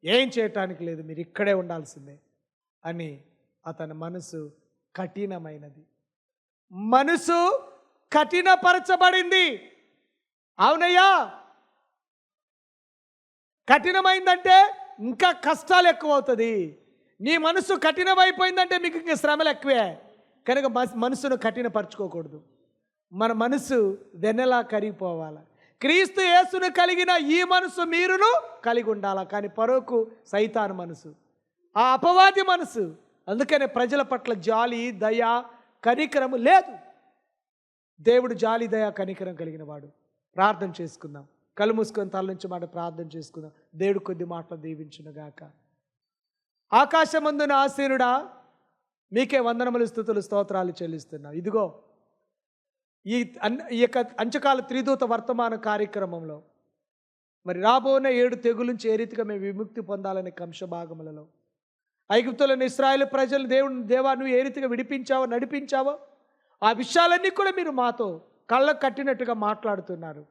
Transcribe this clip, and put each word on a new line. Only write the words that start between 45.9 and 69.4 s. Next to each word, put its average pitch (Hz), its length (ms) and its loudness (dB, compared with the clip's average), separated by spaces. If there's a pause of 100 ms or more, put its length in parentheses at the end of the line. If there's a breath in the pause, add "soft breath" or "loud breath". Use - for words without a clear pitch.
ఆకాశమందున 294 800 2
ఆసీనుడా, 269 760 0 (840)
మీకే 262 260 0
వందనములు, 240 480 0
స్తుతులు, 220 340 -4
స్తోత్రాలు 190 520 -4 (100)
చెల్లిస్తున్నాం. 151 500 -14
ఇదిగో 185 500 -6 (1200)
ఈ 240 360 -4
అన్-, 247 300 -4
ఈ 233 60 -4
యొక్క 240 200 2
అంచకాల 247 600 -2
త్రిదూత 262 440 -2
వర్తమాన 233 500 -4
కార్యక్రమంలో 202 880 -6 (1040)
మరి 175 140 -6
రాబోయే 262 540 2
ఏడు 247 220 2
తెగుల 240 300 -2
నుంచి 226 240 -4
ఏ 220 60 2
రీతిగా 226 280 -4
మేము 208 160 -8
విముక్తి 202 400 -8
పొందాలనే 190 520 -8 (100)
అంశ 170 220 -14
భాగములలో 160 600 -14 (840)
ఐగుప్తులోని 254 520 2
ఇశ్రాయేలు 269 400 2
ప్రజలు 269 420 -2
దేవుని, 262 360 0
"దేవా, 262 320 2
నువ్వు 262 200 -4
ఏ 247 80 4
రీతిగా 269 260 -4
విడిపించావో, 262 580 -2
నడిపించావో," 269 720 -4 (640)
ఆ 220 100 4
విషయాలన్నీ 339 580 2
కూడా 381 200 -2
మీరు 359 200 -4
మాతో 240 520 -4 (280)
కళ్ళకు 277 300 2
కట్టినట్టుగా 254 540 -2
మాట్లాడుతున్నారు. 185 960 -8